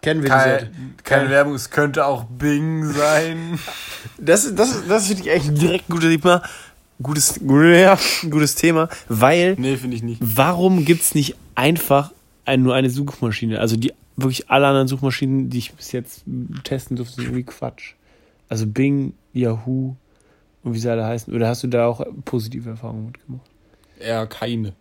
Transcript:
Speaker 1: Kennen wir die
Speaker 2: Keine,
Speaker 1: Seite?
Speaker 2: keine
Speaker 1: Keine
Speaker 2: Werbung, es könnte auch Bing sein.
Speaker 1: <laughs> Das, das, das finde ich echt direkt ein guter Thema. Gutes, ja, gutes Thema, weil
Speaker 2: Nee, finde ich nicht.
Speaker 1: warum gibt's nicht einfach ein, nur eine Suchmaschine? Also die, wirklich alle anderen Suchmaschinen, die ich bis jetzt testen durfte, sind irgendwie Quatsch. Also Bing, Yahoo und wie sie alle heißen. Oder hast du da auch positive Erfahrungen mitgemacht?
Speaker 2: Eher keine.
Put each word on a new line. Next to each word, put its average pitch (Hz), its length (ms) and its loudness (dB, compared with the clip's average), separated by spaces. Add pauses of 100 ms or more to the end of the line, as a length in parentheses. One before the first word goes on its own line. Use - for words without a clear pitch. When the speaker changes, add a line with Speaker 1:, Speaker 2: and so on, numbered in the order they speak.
Speaker 1:
Kennen 156 200 0
wir 139 60 0
die 131 60 4
Speaker 2:
Keine, 131 180 6
Speaker 1:
Seite? 127 180 -2 (340)
Speaker 2:
keine - 0 -
Speaker 1:
Keine 139 260 2
Speaker 2:
Werbung, 143 240 2
es - 160 -8
könnte 147 360 2
auch 127 180 -2
Bing 147 680 -2
sein. 160 720 0
Speaker 1:
<laughs> - 40 -12 (500)
Das, 208 360 2
das, 214 340 0
das 196 200 0
finde 190 140 -2
ich - 80 -6
echt 151 300 2
direkt 175 280 2
ein 170 40 -4
guter 165 160 2
Thema. 175 340 4 (600)
Gutes, 143 420 -2
ja, 170 540 8 (320)
gutes 151 240 2
Thema, 165 340 2 (220)
weil 160 480 4
Speaker 2:
Nee, 131 180 0
finde 123 200 -6
ich 113 60 -8
nicht. 117 200 -8
Speaker 1:
warum 170 640 2
gibt's 165 280 2
nicht 143 200 0 (200)
einfach 143 580 2 (340)
ein, 131 160 2
nur 127 120 4
eine 131 140 2
Suchmaschine? 123 720 -4
Also 113 160 2
die, 113 160 -2 (240)
wirklich 131 320 -4
alle 139 200 4
anderen 135 200 2
Suchmaschinen, 135 640 -2
die 123 80 -4
ich - 160 -8
bis - 180 -16
jetzt - 300 -10 (420)
testen 131 320 -6
durfte, 120 200 -10
sind 120 80 -8
irgendwie 123 180 -6
Quatsch. 123 500 -14 (560)
Also 107 180 -4
Bing, 135 460 -2 (220)
Yahoo 127 640 -4 (680)
und 123 100 -6
wie 113 60 -4
sie 117 120 -2
alle 113 140 -2
heißen. 113 300 -6
Oder 117 140 0
hast 120 160 -4
du - 20 -4
da 120 200 2
auch 117 160 -2 (220)
positive 120 460 -6
Erfahrungen 113 360 -12
mitgemacht? 127 360 -16 (560)
Speaker 2:
Eher 110 280 -4
keine. 110 540 -6